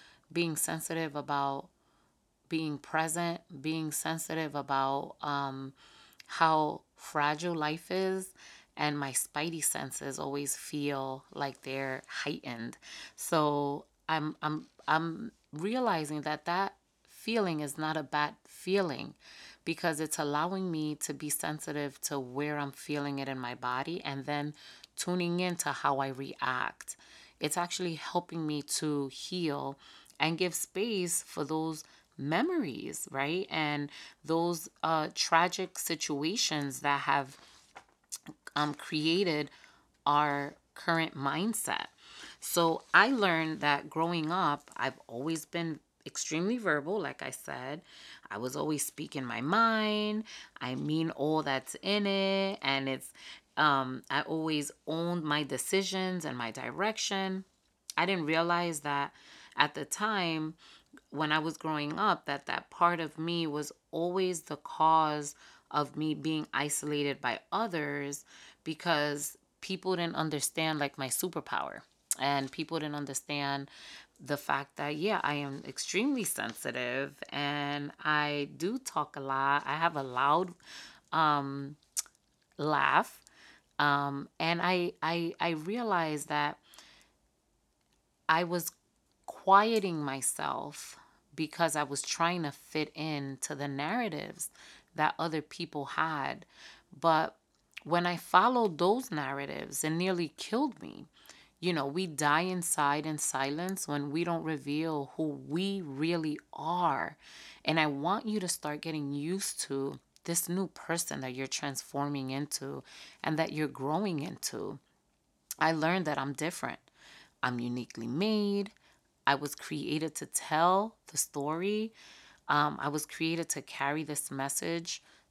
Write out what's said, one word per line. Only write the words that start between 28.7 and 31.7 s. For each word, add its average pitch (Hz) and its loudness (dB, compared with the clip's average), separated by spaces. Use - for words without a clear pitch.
heal 143 -4
and 160 2
give 180 2
space 185 -2
for - -4
those 156 -2